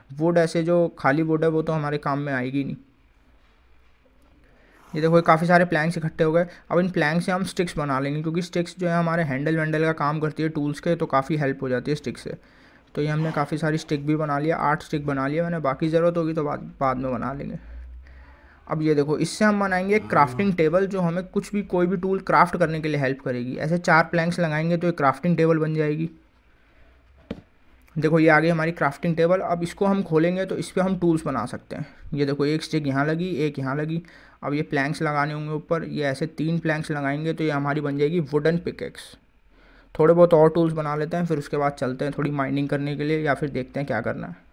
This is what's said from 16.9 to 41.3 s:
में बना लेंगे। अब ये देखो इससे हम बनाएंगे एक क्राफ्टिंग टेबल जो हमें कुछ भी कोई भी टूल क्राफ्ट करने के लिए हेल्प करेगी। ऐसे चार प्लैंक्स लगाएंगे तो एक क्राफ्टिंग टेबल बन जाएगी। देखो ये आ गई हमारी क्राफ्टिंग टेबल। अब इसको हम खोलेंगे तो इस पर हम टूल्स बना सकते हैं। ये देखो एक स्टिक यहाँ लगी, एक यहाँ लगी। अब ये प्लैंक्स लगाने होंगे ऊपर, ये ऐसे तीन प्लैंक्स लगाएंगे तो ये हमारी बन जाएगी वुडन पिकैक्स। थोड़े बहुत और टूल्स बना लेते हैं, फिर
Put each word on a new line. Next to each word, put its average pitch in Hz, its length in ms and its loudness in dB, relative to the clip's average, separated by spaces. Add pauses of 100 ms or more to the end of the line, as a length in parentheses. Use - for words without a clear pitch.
में 131 160 -4
बना 120 200 -4
लेंगे। 143 260 -10 (1080)
अब 156 160 -4
ये 156 120 4
देखो 143 240 0
इससे 170 260 0
हम 208 160 4
बनाएंगे 190 360 0
एक 214 120 -2
क्राफ्टिंग 185 460 2
टेबल 170 320 2
जो 190 140 -4
हमें 175 240 0
कुछ 196 280 -6
भी 202 120 -2
कोई 180 220 2
भी 190 100 0
टूल 190 240 -2
क्राफ्ट 170 360 4
करने 160 240 0
के 156 80 -4
लिए 147 120 0
हेल्प 131 200 0
करेगी। 123 360 -6
ऐसे 160 220 -2
चार 165 260 4
प्लैंक्स 170 360 -2
लगाएंगे 160 360 0
तो 175 120 0
एक 165 80 0
क्राफ्टिंग 151 400 2
टेबल 160 220 4
बन 156 160 -2
जाएगी। 156 340 -2 (1900)
देखो 156 220 2
ये 160 100 6
आ 156 120 8
गई 160 80 2
हमारी 165 240 0
क्राफ्टिंग 160 440 -2
टेबल। 170 240 4
अब 170 220 -2
इसको 175 240 -2
हम 196 160 2
खोलेंगे 175 440 2
तो 185 100 -6
इस - 140 -8
पर 190 100 -2
हम 185 180 0
टूल्स 165 280 2
बना 127 200 -2
सकते - 300 -12
हैं। 151 100 -8 (280)
ये 143 120 0
देखो 143 200 0
एक 151 160 0
स्टिक 151 240 -4
यहाँ 139 200 0
लगी, 165 300 -2
एक 147 220 -2
यहाँ 135 180 -4
लगी। 160 260 -4 (400)
अब 143 120 -4
ये 151 100 -2
प्लैंक्स 147 380 -2
लगाने 151 320 -2
होंगे 151 180 -8
ऊपर, 156 320 -4
ये 147 200 -6
ऐसे 143 240 -2
तीन 160 300 -2
प्लैंक्स 156 320 -4
लगाएंगे 147 420 -2
तो 160 120 -4
ये 156 60 0
हमारी 143 300 -2
बन 143 180 -4
जाएगी 156 240 2
वुडन 151 360 0
पिकैक्स। - 580 -10 (760)
थोड़े 160 200 6
बहुत 170 200 8
और 156 160 8
टूल्स 160 240 2
बना 151 220 -4
लेते 151 200 -4
हैं, 175 100 0
फिर 160 120 0